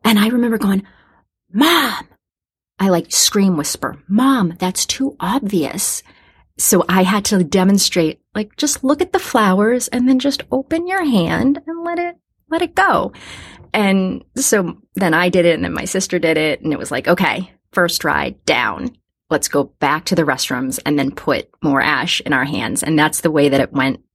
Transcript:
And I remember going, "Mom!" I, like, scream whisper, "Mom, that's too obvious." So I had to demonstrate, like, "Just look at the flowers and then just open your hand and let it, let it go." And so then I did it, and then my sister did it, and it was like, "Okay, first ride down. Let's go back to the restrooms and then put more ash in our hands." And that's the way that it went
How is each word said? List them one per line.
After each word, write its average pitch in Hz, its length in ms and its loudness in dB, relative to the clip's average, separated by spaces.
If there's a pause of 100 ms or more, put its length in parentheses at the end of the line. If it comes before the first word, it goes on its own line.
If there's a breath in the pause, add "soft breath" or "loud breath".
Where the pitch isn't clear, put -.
And 220 140 4
I 214 100 2
remember 233 300 0
going, 196 260 0 (680 soft breath)
"Mom!" 285 560 0 (720)
I, 196 100 0
like, 170 240 0
scream 196 440 2
whisper, - 420 -6 (100)
"Mom, 220 500 2
that's - 280 -2
too - 340 -4
obvious." 196 840 -2 (560 soft breath)
So - 300 2
I 185 140 4
had 202 240 2
to 185 180 2
demonstrate, 180 760 2 (140)
like, 214 220 -8
"Just - 260 -2
look 285 180 0
at 359 120 -2
the 381 60 0
flowers 214 720 2
and 247 200 0
then 262 100 4
just 277 320 -2
open 320 360 -2
your 370 180 -2
hand 233 600 2
and 330 180 -8
let 339 140 -4
it, 349 180 -6 (320)
let 330 140 -2
it - 120 -6
go." 277 380 2 (600 loud breath)
And 190 500 0 (120)
so 202 400 0 (180)
then 185 200 2
I 180 140 2
did 180 180 2
it, 165 80 4
and - 100 -4
then - 80 -6
my - 140 -6
sister 185 320 -4
did 160 180 0
it, 156 240 -2
and 156 120 -4
it 139 60 -4
was - 120 -10
like, 131 180 -4
"Okay, 175 420 0 (220)
first 175 320 -2
ride 147 400 -2
down. 117 520 -2 (340)
Let's 151 180 -2
go 143 160 0
back 147 420 -2
to - 80 0
the 165 100 2
restrooms 131 600 -2
and 147 140 0
then 135 120 0
put - 380 -4 (140)
more 139 180 2
ash 151 400 -2
in 147 140 -2
our 131 100 0
hands." 123 380 -4
And 156 160 0
that's 151 240 0
the 170 80 2
way 143 180 4
that 135 140 2
it - 100 -4
went 135 280 -2 (140)